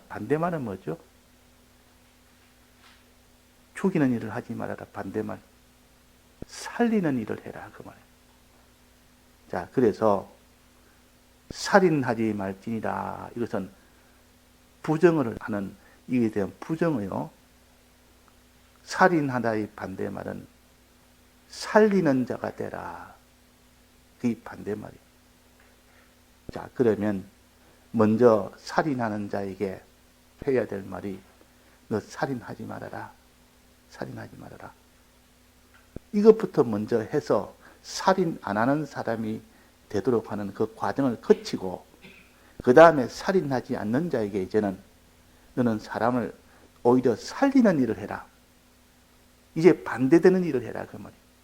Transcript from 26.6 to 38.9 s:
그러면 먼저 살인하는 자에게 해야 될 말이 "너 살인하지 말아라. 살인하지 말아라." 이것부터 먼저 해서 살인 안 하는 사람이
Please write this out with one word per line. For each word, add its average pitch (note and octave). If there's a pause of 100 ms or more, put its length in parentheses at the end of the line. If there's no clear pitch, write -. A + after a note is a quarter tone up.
그러면 G#2 (680)
먼저 A2
살인하는 A#2
자에게 F#2+ (680)
해야 B2
될 G2+
말이 F#2+ (680)
"너 G#3+
살인하지 -
말아라. G#2 (800)
살인하지 A#2+
말아라." - (1400)
이것부터 G#3
먼저 A2
해서 A2+ (280)
살인 F#3
안 G2+
하는 C#3
사람이 A2+ (480)